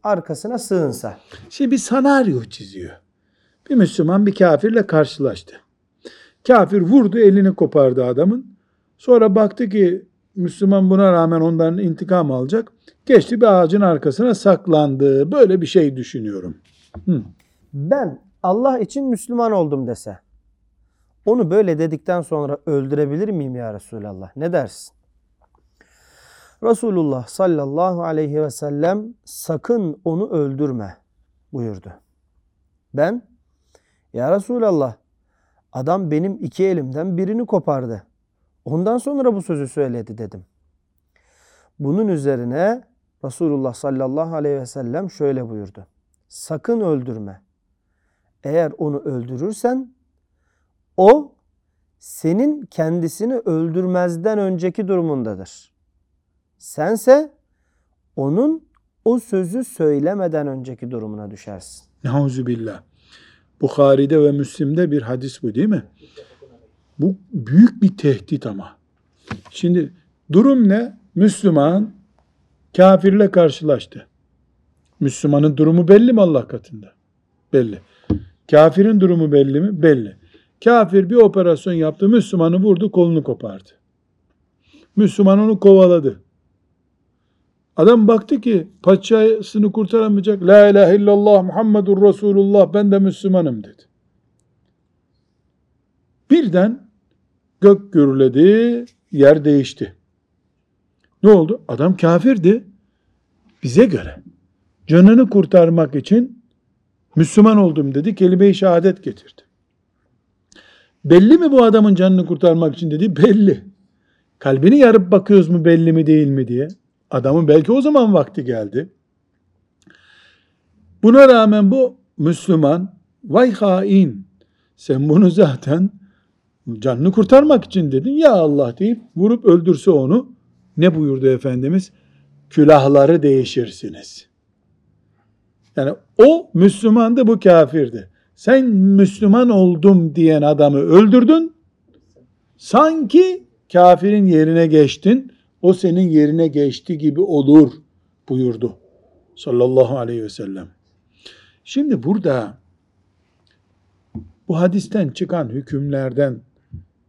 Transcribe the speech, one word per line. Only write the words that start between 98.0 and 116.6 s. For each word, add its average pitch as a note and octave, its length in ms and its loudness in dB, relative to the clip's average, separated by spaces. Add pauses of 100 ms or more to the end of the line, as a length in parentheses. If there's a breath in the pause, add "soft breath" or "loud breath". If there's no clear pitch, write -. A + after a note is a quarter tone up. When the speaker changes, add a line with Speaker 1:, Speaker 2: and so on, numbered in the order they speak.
Speaker 2:
yer D3 340 4
değişti. C3+ 500 -2 (1300)
Ne G3+ 60 6
oldu? F#3+ 380 4
Adam D3 300 -2
kafirdi. G3 640 0 (1000)
Bize C3+ 220 2
göre G2+ 380 -8 (640)
canını G3+ 420 6
kurtarmak E3 640 2
için A3+ 480 -4 (720)
Müslüman G#3 420 4
oldum D#3 380 0
dedi, F3+ 200 -4
kelime-i F#3+ 400 2
şehadet F#3 480 0
getirdi. - 380 -16 (1600 soft breath)
Belli F#3+ 320 6
mi E4 140 2
bu B3+ 120 6
adamın G#3+ 320 4
canını F#3 300 2
kurtarmak E3 500 0
için D#3+ 160 -6
dedi? E3 240 -4
Belli. G3 480 2 (760)
Kalbini C#3 380 2
yarıp A3 340 6
bakıyoruz F#3+ 380 4
mu E3+ 160 0
belli E3 280 4
mi D#3+ 140 0
değil D#3 200 2
mi C3+ 200 -2
diye. B2+ 200 -6 (440)